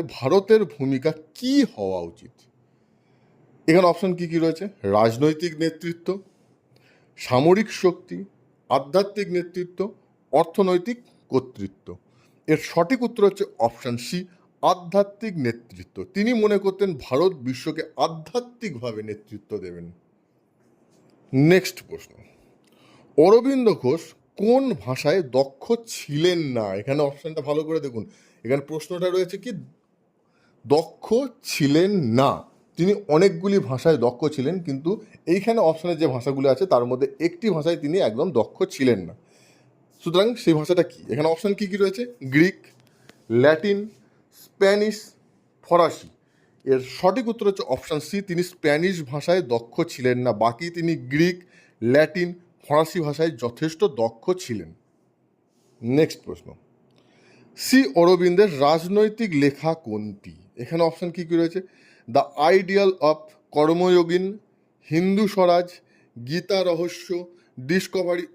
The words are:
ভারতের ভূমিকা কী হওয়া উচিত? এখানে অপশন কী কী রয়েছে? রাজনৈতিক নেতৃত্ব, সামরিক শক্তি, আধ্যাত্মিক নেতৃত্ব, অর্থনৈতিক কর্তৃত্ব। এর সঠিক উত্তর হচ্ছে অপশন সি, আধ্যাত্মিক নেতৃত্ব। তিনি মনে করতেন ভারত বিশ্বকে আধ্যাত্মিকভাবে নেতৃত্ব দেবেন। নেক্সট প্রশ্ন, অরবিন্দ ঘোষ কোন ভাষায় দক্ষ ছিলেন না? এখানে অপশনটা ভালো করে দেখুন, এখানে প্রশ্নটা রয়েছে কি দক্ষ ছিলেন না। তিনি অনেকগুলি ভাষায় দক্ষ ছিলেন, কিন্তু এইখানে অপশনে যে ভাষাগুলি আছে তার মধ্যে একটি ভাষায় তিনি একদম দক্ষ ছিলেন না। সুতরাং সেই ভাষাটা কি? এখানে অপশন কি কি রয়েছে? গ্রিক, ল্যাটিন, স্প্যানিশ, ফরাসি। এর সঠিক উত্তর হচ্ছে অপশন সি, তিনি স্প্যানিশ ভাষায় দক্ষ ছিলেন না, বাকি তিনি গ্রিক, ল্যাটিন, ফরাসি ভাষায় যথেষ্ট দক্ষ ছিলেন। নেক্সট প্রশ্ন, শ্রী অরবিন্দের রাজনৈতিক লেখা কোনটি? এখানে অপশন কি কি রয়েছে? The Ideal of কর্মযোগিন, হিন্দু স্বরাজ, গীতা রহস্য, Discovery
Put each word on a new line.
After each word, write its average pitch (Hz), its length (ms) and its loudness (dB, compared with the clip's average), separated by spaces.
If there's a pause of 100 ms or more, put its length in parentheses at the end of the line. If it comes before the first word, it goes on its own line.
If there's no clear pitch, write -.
(180)
ভারতের 196 440 2 (120)
ভূমিকা 135 380 -2 (260)
কী 254 160 -4 (200)
হওয়া 95 260 -4 (120)
উচিত? - 220 -20 (1400)
এখানে 175 220 6
অপশন 185 280 -2
কী 175 120 -4
কী 165 80 -2
রয়েছে? 160 260 0 (320)
রাজনৈতিক 151 560 2 (100)
নেতৃত্ব, 165 440 -6 (1120)
সামরিক 170 500 4 (140)
শক্তি, 175 340 0 (520)
আধ্যাত্মিক 185 580 -2 (100)
নেতৃত্ব, 175 420 -8 (540)
অর্থনৈতিক 180 640 0 (340)
কর্তৃত্ব। - 560 -6 (600)
এর 151 120 2 (120)
সঠিক 170 360 0
উত্তর 220 200 2
হচ্ছে 190 180 0 (140)
অপশন 120 380 -4
সি, 175 220 -8 (440)
আধ্যাত্মিক 185 720 -2
নেতৃত্ব। 117 600 -6 (180)
তিনি 214 160 0 (120)
মনে 202 200 4
করতেন 190 260 -2 (160)
ভারত 170 280 0 (140)
বিশ্বকে 151 360 -8 (220)
আধ্যাত্মিকভাবে 160 1000 -8
নেতৃত্ব 107 480 -14 (140)
দেবেন। 87 200 -14 (1500)
নেক্সট 160 440 4 (120)
প্রশ্ন, - 240 -18 (1040)
অরবিন্দ 233 500 6 (160)
ঘোষ 143 180 0 (400)
কোন 247 220 2 (220)
ভাষায় 147 360 0 (160)
দক্ষ - 260 -6 (300)
ছিলেন 170 460 0 (180)
না? 107 80 -2 (160)
এখানে 139 220 -2
অপশনটা 151 460 -6
ভালো 147 180 0
করে 160 180 -2
দেখুন, 117 180 -8 (420)
এখানে 135 240 0
প্রশ্নটা 170 400 -6
রয়েছে 180 340 -2
কি 247 80 -10 (1120)
দক্ষ 147 400 0 (460)
ছিলেন 156 400 2 (280)
না। 135 120 4 (460)
তিনি 180 160 2 (220)
অনেকগুলি 196 420 2 (120)
ভাষায় 135 360 2
দক্ষ - 160 0 (140)
ছিলেন, 139 200 -2 (120)
কিন্তু 143 240 -4 (420)
এইখানে 226 260 0 (100)
অপশনে 170 320 -2
যে 160 140 2
ভাষাগুলি 135 380 -2
আছে 190 200 0
তার 123 160 4
মধ্যে 127 180 -2 (200)
একটি 170 280 -4
ভাষায় 160 280 -2
তিনি 151 140 -2 (100)
একদম 117 200 -2 (120)
দক্ষ - 180 -4 (180)
ছিলেন 123 320 2
না। 85 60 -16 (920)
সুতরাং 180 240 0 (160)
সেই 165 160 4
ভাষাটা 175 320 0
কি? - 80 -20 (120)
এখানে 151 220 0
অপশন 202 260 -4
কি 208 120 -4
কি 202 80 -6
রয়েছে? 196 240 -2 (300)
গ্রিক, 175 260 2 (840)
ল্যাটিন, 160 360 4 (640)
স্প্যানিশ, 208 540 2 (680)
ফরাসি। 170 440 0 (560)
এর 131 140 2 (180)
সঠিক 196 340 0
উত্তর 220 180 -2
হচ্ছে 196 160 -6 (100)
অপশন 156 320 -6
সি, 202 100 -6 (120)
তিনি 175 120 -2 (100)
স্প্যানিশ 165 440 0 (160)
ভাষায় 170 300 0 (120)
দক্ষ 117 220 -4 (180)
ছিলেন 123 320 0
না, 123 60 2 (120)
বাকি 120 220 0 (120)
তিনি 165 160 -2 (180)
গ্রিক, 175 260 2 (440)
ল্যাটিন, 151 480 2 (340)
ফরাসি 160 440 0
ভাষায় 156 240 -2 (120)
যথেষ্ট 156 380 -4 (200)
দক্ষ - 240 -4 (180)
ছিলেন। 85 260 -8 (1120)
নেক্সট 139 460 0
প্রশ্ন, - 200 -14 (1120)
শ্রী - 240 4 (200)
অরবিন্দের 180 480 6 (180)
রাজনৈতিক 202 640 0 (140)
লেখা 143 280 0 (140)
কোনটি? 104 480 -10 (300)
এখানে 165 200 -2
অপশন 165 320 -2
কি 180 140 -8
কি 170 80 -2
রয়েছে? 165 220 0 (480)
The 135 180 2 (300)
Ideal 196 360 2 (180)
of 156 80 2 (380)
কর্মযোগিন, 175 680 4 (640)
হিন্দু 190 440 2
স্বরাজ, 175 340 4 (480)
গীতা 151 480 -4
রহস্য, 175 440 -4 (640)
Discovery 175 640 -2